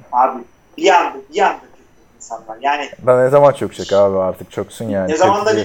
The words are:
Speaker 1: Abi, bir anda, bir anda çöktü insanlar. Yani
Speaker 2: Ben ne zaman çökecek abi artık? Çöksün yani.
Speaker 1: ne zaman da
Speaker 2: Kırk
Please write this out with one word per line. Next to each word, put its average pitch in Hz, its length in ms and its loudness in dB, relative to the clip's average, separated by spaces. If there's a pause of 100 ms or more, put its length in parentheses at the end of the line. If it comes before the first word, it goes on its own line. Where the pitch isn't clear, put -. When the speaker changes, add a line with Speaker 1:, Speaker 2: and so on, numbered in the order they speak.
(120)
Speaker 1:
Abi, 120 300 -2 (340)
bir 185 140 2
anda, 175 260 2 (180)
bir 202 60 -2
anda 185 200 0
çöktü - 220 -20 (340)
insanlar. - 440 -16
Yani 139 380 -4
Speaker 2:
Ben 127 280 2
ne - 20 0
zaman 143 240 4
çökecek 95 400 -6
abi 98 260 2
artık? 92 320 -6
Çöksün 110 380 -10
yani. 95 240 -2
Speaker 1:
ne - 40 -2
zaman 202 300 2
da 220 40 0
Speaker 2:
Kırk 214 140 0